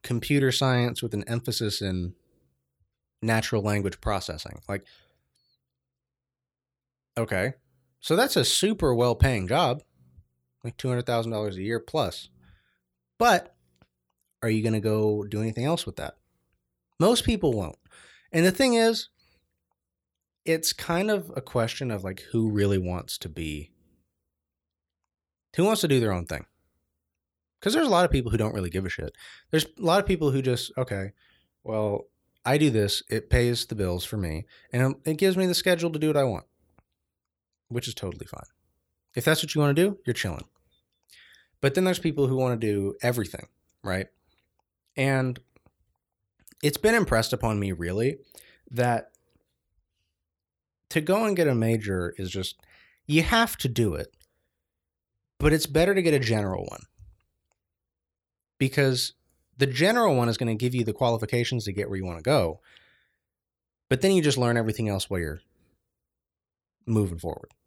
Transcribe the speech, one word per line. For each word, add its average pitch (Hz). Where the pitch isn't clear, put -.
computer 131
science 123
with 113
an 104
emphasis 113
in 92
natural 110
language 101
processing. -
Like, 101
okay. 110
So -
that's 220
a 131
super 185
well-paying 117
job, 143
like 120
two -
hundred 123
thousand 117
dollars 104
a 92
year 113
plus. -
But 233
are 117
you 110
gonna 110
go 107
do 104
anything 113
else 165
with 104
that? 73
Most 226
people 196
won't. 101
And 165
the 185
thing 247
is, 226
it's 160
kind 185
of 196
a 123
question 120
of, 101
like, 95
who 113
really 101
wants 90
to -
be, 76
who 170
wants 214
to 170
do 135
their 107
own 87
thing. 80
'Cause 202
there's 311
a -
lot 180
of 175
people 123
who 104
don't 107
really 90
give 95
a 92
shit. -
There's 156
a -
lot 185
of 202
people 160
who 135
just, 127
"Okay, 101
well, 107
I 135
do 151
this, 107
it 110
pays 120
the 113
bills 90
for -
me, 82
and 131
it 156
gives 185
me 190
the 180
schedule 170
to 156
do 156
what 151
I 139
want," 110
which 120
is 113
totally -
fine. -
If 123
that's 156
what -
you 151
wanna 143
do, 190
you're 123
chilling. -
But 139
then 185
there's 180
people 143
who 127
wanna 127
do 101
everything, 120
right? 95
And 131
it's 147
been 226
impressed 127
upon 110
me, 98
really, 92
that 120
to 160
go 190
and 202
get 170
a 131
major 104
is 92
just, 95
you 156
have 226
to -
do 110
it, -
but 147
it's 156
better 170
to 190
get 165
a 139
general 104
one. -
Because 135
the 143
general 175
one 120
is 113
gonna 117
give 123
you 120
the 107
qualifications 117
to 101
get 98
where 98
you 95
wanna 85
go, 98
but 127
then 190
you 185
just 143
learn 120
everything 113
else 98
while 95
you're 82
moving 101
forward, -